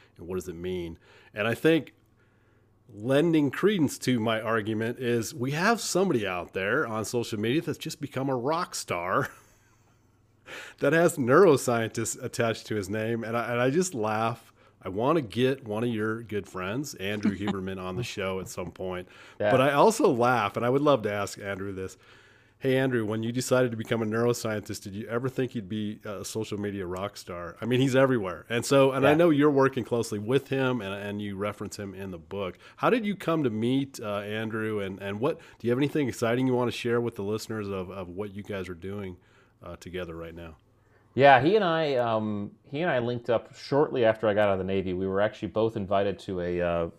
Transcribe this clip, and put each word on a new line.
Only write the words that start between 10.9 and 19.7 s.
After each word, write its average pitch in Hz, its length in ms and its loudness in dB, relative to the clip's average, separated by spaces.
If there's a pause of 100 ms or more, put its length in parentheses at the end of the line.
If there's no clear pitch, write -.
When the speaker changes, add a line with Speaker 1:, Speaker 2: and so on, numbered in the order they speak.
Speaker 1:
has 165 240 4
neuroscientists 123 1080 4
attached 113 440 -2
to 110 80 -4
his 98 140 -4
name. 110 340 -2
And 117 140 -4
I, 117 140 -2
and 120 100 0
I 131 80 4
just 180 240 0
laugh. 110 600 -2 (280)
I 95 80 -8
wanna 131 320 0
get 123 460 -2
one 107 160 -2
of 123 60 0
your 110 340 -2
good 101 240 -6
friends, 101 480 -6
Andrew 101 420 -2
<laughs> - 0 -
Huberman, 95 440 -4
on 92 160 -6
the 90 60 -4
show 95 360 -4
at 90 80 -8
some 87 240 -10
point. 90 360 -8 (320)
Speaker 2:
Yeah. 104 120 4
Speaker 1:
But 127 100 6
I 139 120 4